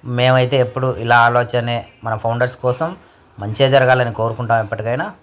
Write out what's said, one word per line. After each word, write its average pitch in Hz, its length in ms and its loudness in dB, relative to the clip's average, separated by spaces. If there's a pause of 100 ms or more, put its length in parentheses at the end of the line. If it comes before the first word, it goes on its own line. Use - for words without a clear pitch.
మేమైతే 127 520 2
ఎప్పుడు 127 420 0
ఇలా 117 200 2
ఆలోచనే 120 680 0 (180)
మన 110 120 -4
ఫౌండర్స్ 120 400 -4
కోసం 160 400 -4 (420)
మంచే 110 320 0
జరగాలని 127 420 4
కోరుకుంటాం 113 520 -2
ఎప్పటికైనా. 117 480 -6 (100)